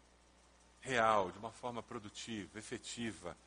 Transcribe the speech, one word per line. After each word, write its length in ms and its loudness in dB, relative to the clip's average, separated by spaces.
real, 500 6
de 80 -10
uma 140 -8
forma 300 -6
produtiva, 760 -8
efetiva, 760 -6